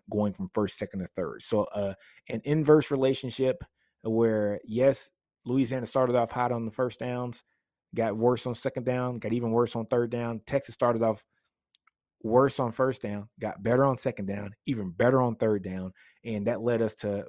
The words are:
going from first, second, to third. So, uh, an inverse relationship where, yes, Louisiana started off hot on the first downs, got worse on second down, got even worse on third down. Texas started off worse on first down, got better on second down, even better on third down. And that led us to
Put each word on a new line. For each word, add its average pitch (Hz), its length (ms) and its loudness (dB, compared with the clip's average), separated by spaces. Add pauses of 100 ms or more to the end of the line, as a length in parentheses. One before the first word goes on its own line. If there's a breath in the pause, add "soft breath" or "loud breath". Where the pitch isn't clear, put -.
(100)
going 104 240 0
from 92 180 -8
first, 104 260 -2
second, 98 220 -8
to 87 60 -6 (100)
third. 78 240 -6
So, 104 220 0 (100)
uh, 98 220 -4 (340 soft breath)
an 117 160 -6
inverse 151 460 4
relationship 131 760 0 (380)
where, 110 640 0
yes, 127 440 2 (360)
Louisiana 123 400 0
started 127 280 2
off 117 160 2
hot 123 220 0
on 117 140 -4
the 110 40 -6
first 123 280 -4
downs, 123 440 -8 (520)
got 110 240 -2
worse 120 280 2
on 123 80 -4
second 127 300 -6
down, 127 340 -2
got 110 140 -4
even 120 180 0
worse 117 260 4
on 110 100 -4
third 120 240 2
down. 117 340 -4
Texas - 300 -4
started 117 280 2
off 110 220 0 (1000)
worse 127 380 4
on 120 100 0
first 131 300 0
down, 104 300 -6 (100)
got 104 220 -6
better 123 200 4
on 135 140 2
second 110 300 -6
down, 101 280 -8 (120)
even 107 240 -4
better 123 320 4
on 120 140 0
third 107 280 0
down. 92 260 -6 (340 soft breath)
And 107 220 -4
that 113 140 -2
led 117 220 0
us 110 140 0
to 101 320 -4